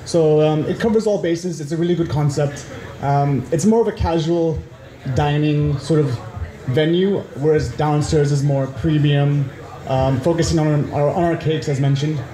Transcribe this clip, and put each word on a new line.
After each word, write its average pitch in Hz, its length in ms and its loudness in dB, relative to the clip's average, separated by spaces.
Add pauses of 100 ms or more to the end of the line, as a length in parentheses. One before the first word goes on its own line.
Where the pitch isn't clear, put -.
So, 156 380 4
um, 151 240 2
it 135 140 -4
covers 220 260 2
all 202 160 0
bases. 170 400 -4
It's 143 100 -8
a 165 60 -4
really 175 160 0
good 165 160 -2
concept. 147 560 -2 (360)
Um, 143 500 0
it's 160 140 0
more 226 140 4
of 214 80 2
a 208 40 -2
casual 165 680 0 (540)
dining 147 640 2
sort 156 220 0
of 131 200 0 (500)
venue, 170 500 2 (180)
whereas 151 380 0
downstairs 147 560 2
is 143 120 2
more 135 240 2
premium, 143 840 2 (380)
um, 131 340 0
focusing 165 380 2
on 151 320 0
our, 143 180 0
on 175 140 0
our 165 140 0
cakes, 156 300 -2
as 139 120 -2
mentioned. 139 420 0 (120)